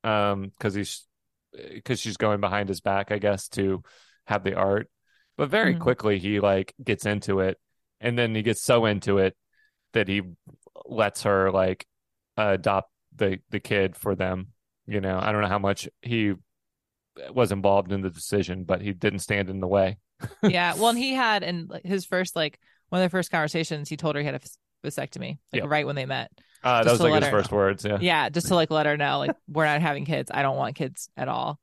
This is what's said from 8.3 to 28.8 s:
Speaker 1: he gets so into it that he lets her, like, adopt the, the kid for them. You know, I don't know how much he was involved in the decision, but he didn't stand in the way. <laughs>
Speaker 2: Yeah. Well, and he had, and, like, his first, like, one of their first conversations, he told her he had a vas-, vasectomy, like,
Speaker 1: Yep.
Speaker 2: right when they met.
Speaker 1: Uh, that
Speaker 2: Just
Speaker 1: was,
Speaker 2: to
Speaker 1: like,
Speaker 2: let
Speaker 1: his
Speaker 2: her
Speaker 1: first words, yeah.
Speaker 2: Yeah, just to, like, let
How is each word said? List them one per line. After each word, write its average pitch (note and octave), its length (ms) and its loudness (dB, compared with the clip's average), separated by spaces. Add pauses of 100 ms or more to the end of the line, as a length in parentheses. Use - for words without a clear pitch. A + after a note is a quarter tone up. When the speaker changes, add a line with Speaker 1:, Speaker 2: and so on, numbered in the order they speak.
Speaker 1:
he A2 80 0
gets A2 200 0
so A#2+ 220 4
into G2+ 340 2
it F#2+ 180 2 (560)
that G#2 160 2
he G2 140 -2 (600)
lets A2 380 0
her, F#2+ 300 4
like, F#2+ 340 0 (500)
adopt G2 540 2 (240)
the, F#2+ 260 0 (100)
the G2+ 100 -4
kid F#2+ 360 0
for G2+ 180 -2
them. F#2 380 -4 (340)
You G2+ 140 -2
know, F#2+ 180 -2
I G#2+ 140 0
don't G#2+ 100 0
know G2 60 0
how G2+ 100 0
much G2 300 -2 (140)
he A2 320 0 (960)
was A#2 220 2
involved G2 400 2
in G2 100 -2
the F#2 80 -2
decision, F#2 540 -4
but F#2 160 -2
he G2+ 120 -4
didn't G2 280 -2
stand G2+ 300 -2
in F#2+ 100 -6
the F2+ 80 -2
way. F#2+ 300 2 (220)
<laughs> - 220 -8
Speaker 2:
Yeah. F3 320 2
Well, G#3+ 140 2
and A#3 100 2
he C4 140 -2
had, A3+ 300 0
and, F3 260 -6
like, - 160 -14
his F3+ 220 -2
first, F3+ 300 -2
like, D#3 220 -4 (300)
one F3+ 120 -2
of - 20 4
their F3+ 160 2
first E3+ 120 -4
conversations, D#3 580 -2
he D#3 80 -8
told D3+ 180 -2
her C#3+ 60 -4
he D3 60 -4
had C#3 80 -4
a C#3+ 40 -8
vas-, - 200 -18 (260)
vasectomy, C#3 540 -8 (140)
like, - 100 0
Speaker 1:
Yep. D3 60 -6
Speaker 2:
right D3+ 180 0
when C#3+ 100 -4
they C3 100 -6
met. C3 240 -6 (340)
Speaker 1:
Uh, B2 140 6
that A2+ 60 4
Speaker 2:
Just A#2 80 6
Speaker 1:
was, A#2 60 4
Speaker 2:
to E3+ 60 4
Speaker 1:
like, D#3 80 6
Speaker 2:
let D3+ 100 6
Speaker 1:
his C#3+ 80 2
Speaker 2:
her G#2+ 80 4
Speaker 1:
first G2 140 0
words, G2 320 2
yeah. G#2 160 0
Speaker 2:
Yeah, D#3+ 300 2
just E3 180 -2
to, F#3+ 60 4
like, E3 160 2
let D3+ 160 2